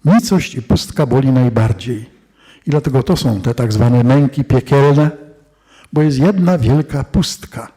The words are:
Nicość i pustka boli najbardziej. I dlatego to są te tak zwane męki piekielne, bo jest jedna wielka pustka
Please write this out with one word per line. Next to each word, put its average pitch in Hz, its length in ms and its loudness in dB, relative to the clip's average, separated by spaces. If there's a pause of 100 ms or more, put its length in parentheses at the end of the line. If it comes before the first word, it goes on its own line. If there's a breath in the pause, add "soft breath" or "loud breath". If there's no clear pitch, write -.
Nicość 196 500 0
i 123 60 -8
pustka - 440 -2
boli 131 260 0
najbardziej. 113 800 -2 (580 soft breath)
I - 20 -4
dlatego 139 340 0
to 175 140 0
są 113 240 -2
te 120 120 -2
tak 113 200 -2
zwane 120 300 2
męki 135 400 2
piekielne, 143 680 2 (840 soft breath)
bo 151 80 0
jest 143 180 0
jedna 180 380 2
wielka 139 460 0
pustka - 720 -6